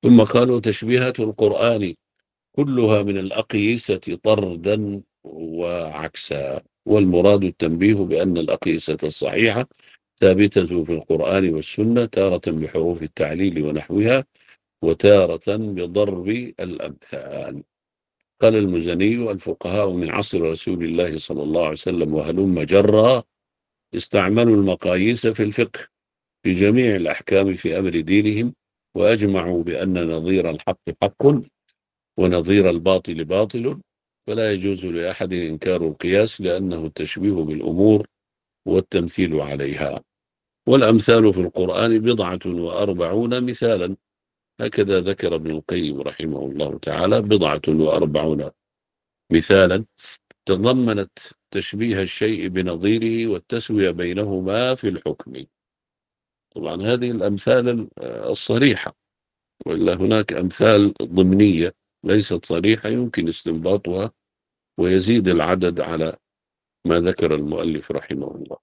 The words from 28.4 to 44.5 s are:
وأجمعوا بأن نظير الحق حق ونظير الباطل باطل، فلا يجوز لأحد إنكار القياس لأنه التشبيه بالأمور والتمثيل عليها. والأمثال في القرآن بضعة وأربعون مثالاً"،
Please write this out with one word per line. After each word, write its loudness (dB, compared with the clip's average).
وأجمعوا 2
بأن -2
نظير 0
الحق -6
حق 0
ونظير 4
الباطل -2
باطل، -4
فلا -2
يجوز -4
لأحد -6
إنكار -2
القياس 0
لأنه -2
التشبيه -4
بالأمور 2
والتمثيل 0
عليها. -6
والأمثال 6
في -2
القرآن 0
بضعة -2
وأربعون -4
مثالاً"، -2